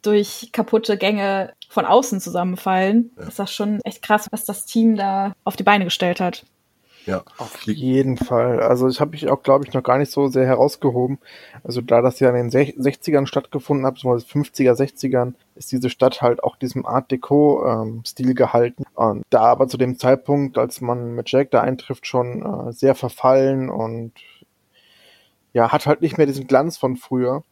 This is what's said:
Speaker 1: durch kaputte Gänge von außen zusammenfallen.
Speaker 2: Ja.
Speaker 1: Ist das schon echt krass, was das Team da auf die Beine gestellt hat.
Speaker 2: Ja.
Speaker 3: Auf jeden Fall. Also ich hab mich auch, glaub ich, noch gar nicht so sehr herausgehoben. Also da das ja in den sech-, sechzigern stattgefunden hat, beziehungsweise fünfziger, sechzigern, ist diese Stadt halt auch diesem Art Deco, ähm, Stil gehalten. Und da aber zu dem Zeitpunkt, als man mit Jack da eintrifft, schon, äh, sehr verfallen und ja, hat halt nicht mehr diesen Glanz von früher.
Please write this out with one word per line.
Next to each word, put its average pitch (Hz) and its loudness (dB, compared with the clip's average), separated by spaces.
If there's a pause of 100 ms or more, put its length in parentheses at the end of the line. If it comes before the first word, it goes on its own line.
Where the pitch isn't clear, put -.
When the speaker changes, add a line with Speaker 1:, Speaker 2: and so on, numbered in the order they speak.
Speaker 1:
durch 208 -2
kaputte 220 0
Gänge 196 -2 (160)
von - -2
außen 208 2
zusammenfallen. 185 -2
Speaker 2:
Ja. - -14
Speaker 1:
Ist - -14
das 196 -8
schon 208 -4
echt - -12
krass, 214 0
was 214 -10
das - -10
Team 226 2
da 196 -2 (120)
auf 202 -6
die - -10
Beine 202 4
gestellt 175 -2
hat. 180 -6 (600)
Speaker 2:
Ja. 95 -6 (160)
Speaker 3:
Auf - -14
jeden 131 0
Fall. 120 0
Also 123 2
ich 127 -2
hab 160 0
mich - -4
auch, 139 0
glaub 139 4
ich, - -14
noch 127 -2
gar 123 2
nicht 143 0
so 143 0
sehr 131 2
herausgehoben. 131 2 (440)
Also 120 -6
da 120 4
das 123 0
ja 131 6
in 123 0
den 120 0
sech-, 135 2
sechzigern 139 0
stattgefunden 139 -4
hat, 131 0
beziehungsweise 123 -2
fünfziger, 139 2
sechzigern, 127 -2 (180)
ist - -16
diese 127 -2
Stadt 127 0
halt 120 2
auch - -4
diesem 127 -8
Art 131 -2
Deco, 143 2
ähm, 113 -4
Stil 127 -2
gehalten. 123 0 (140)
Und 110 -2
da 117 4
aber 123 4
zu 131 -10
dem 123 -2
Zeitpunkt, 131 0
als 123 -4
man 120 -6
mit 120 -8
Jack 135 0
da 123 4
eintrifft, 127 -6
schon, 123 -4
äh, 110 -8
sehr 135 2
verfallen 131 0
und 113 -8 (1400)
ja, 117 2
hat 151 0
halt 147 2
nicht 160 -2
mehr 151 4
diesen 135 -6
Glanz 139 2
von 127 -2
früher. 127 -4